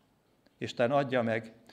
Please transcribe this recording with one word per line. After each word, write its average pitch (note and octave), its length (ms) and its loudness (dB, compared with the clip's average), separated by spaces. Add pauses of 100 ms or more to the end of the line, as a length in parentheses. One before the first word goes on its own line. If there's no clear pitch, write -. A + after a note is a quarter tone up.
(580)
Isten A#2+ 340 -2
adja C3 300 2
meg, A2+ 320 -2 (200)